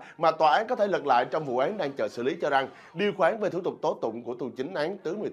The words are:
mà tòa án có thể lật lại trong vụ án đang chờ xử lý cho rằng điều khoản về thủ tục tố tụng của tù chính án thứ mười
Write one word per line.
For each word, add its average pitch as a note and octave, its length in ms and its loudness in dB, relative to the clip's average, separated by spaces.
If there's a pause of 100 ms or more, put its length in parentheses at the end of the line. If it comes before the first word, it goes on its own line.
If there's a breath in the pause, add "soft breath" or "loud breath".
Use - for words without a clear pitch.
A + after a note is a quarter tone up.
(180 loud breath)
mà D#3+ 120 6
tòa D#3+ 260 4
án A3 120 2
có A#3+ 80 0
thể G#3 100 2
lật D#3 200 0
lại B2+ 240 6
trong D#3+ 140 -2
vụ B2 140 0
án F3 200 0
đang C#3+ 140 -4
chờ A#2 160 -2
xử A#2+ 140 -6
lý E3 180 0
cho D#3 100 0
rằng C3+ 180 2 (260 loud breath)
điều G3 220 0
khoản F#3 240 2
về F#3+ 100 0
thủ E3+ 100 -4
tục D#3 220 -4
tố D#3+ 200 0
tụng A#2+ 200 -4
của B2 120 -8
tù B2+ 220 -6
chính D3+ 180 -6
án E3 300 -2
thứ D#3+ 120 -2
mười C#3 160 -4